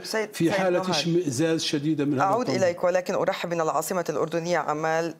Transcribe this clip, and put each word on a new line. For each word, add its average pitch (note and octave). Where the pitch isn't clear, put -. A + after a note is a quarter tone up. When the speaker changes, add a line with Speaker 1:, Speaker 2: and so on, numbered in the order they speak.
Speaker 1:
سيد، G#3+
Speaker 2:
في -
Speaker 1:
سيد D#3+
Speaker 2:
حالة F#3+
Speaker 1:
نهاد. F#3
Speaker 2:
اشمئزاز E3
شديدة D3
من C#3+
هذا C#3
Speaker 1:
أعود G3
Speaker 2:
التنظيم. -
Speaker 1:
إليك، F3
ولكن F3+
أرحب F3
من E3+
العاصمة D#3+
الأردنية E3
عمان، D#3+